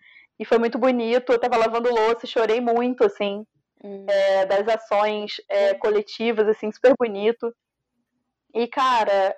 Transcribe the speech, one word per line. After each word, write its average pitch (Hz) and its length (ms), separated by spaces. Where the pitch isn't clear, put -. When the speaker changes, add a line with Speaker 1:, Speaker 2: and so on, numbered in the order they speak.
Speaker 1:
E 220 60
foi 247 140
muito 233 200
bonito, 247 540
eu 233 80
tava 240 160
lavando 226 320
louça 233 380
e - 20
chorei 226 320
muito, 240 440
assim, 202 380
Speaker 2:
Hum. 196 240
Speaker 1:
é, 196 380
das 202 240
ações, 214 680
é, 202 240
Speaker 2:
Hum. 196 60
Speaker 1:
coletivas, 214 680
assim, 214 240
super 254 280
bonito. 226 520
E, 233 120
cara, 220 720